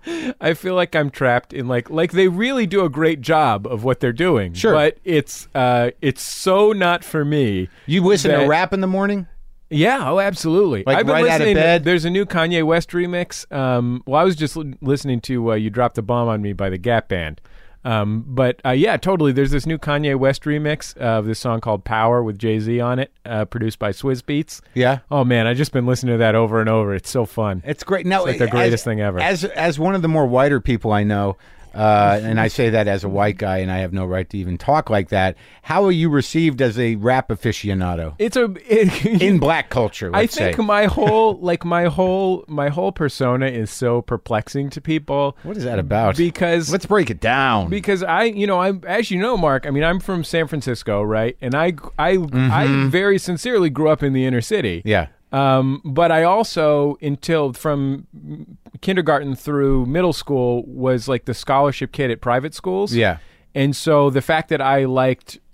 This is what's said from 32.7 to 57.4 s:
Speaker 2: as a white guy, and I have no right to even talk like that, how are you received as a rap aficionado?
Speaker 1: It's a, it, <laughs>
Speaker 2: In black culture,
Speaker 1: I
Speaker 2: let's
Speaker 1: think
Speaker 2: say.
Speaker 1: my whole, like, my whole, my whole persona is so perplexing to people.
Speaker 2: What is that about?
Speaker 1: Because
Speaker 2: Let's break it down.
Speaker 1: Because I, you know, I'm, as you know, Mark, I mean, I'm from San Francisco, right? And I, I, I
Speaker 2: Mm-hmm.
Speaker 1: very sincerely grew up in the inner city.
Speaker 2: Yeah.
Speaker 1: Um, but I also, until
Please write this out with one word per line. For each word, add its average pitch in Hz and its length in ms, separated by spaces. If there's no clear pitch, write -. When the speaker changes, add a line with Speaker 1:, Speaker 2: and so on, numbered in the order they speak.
Speaker 2:
as 98 160
a 104 60
white 101 300
guy, 95 220
and 95 120
I 92 60
have 92 160
no 95 100
right 92 240
to - 80
even 90 220
talk 147 320
like 101 180
that, 95 300
how 190 240
are 190 40
you 165 200
received 147 500
as 117 180
a 117 180
rap 123 340
aficionado? 92 880
Speaker 1:
It's 226 180
a, 233 160
it, 208 360
<laughs> 208 160
Speaker 2:
In 190 160
black 147 320
culture, 202 440
Speaker 1:
I 196 60
Speaker 2:
let's 226 160
Speaker 1:
think 180 220
Speaker 2:
say. 233 40
Speaker 1:
my 208 220
whole, 214 540
like, 175 260
my 170 220
whole, 185 600
my 147 220
whole 180 240
persona 131 540
is 117 240
so 120 320
perplexing 123 640
to 143 140
people. 143 520
Speaker 2:
What 185 120
is 185 80
that 117 140
about? 104 400
Speaker 1:
Because 170 520
Speaker 2:
Let's 160 140
break 196 240
it 101 120
down. 117 500
Speaker 1:
Because 196 320
I, 180 220
you 208 220
know, 190 140
I'm, 190 260
as 214 240
you 185 80
know, 226 200
Mark, 143 280
I 147 40
mean, 143 120
I'm 170 160
from 175 260
San 160 240
Francisco, 117 540
right? 110 380
And 127 140
I, 160 140
I, 156 120
I 190 80
Speaker 2:
Mm-hmm. 135 720
Speaker 1:
very 196 280
sincerely 180 520
grew 147 180
up 151 140
in 139 100
the 131 140
inner 123 160
city. 117 420
Speaker 2:
Yeah. 98 220
Speaker 1:
Um, 135 540
but 165 260
I 160 120
also, 156 760
until 143 540